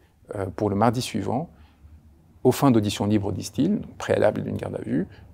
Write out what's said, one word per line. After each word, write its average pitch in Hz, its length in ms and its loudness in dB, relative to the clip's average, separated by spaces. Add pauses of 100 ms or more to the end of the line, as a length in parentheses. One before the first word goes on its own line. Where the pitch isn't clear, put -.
(340)
euh, 98 120 -6 (100)
pour 104 140 0
le 98 60 0
mardi 117 260 2
suivant, 107 480 -4 (920)
aux 127 80 8
fins 143 180 4
d'audition 107 340 2
libre, 101 280 0
disent-ils, 139 480 -2
donc - 180 -14
préalable 107 460 2
d'une 104 120 -6
garde 101 200 -8
à - 60 -8
vue, 147 260 -2 (260)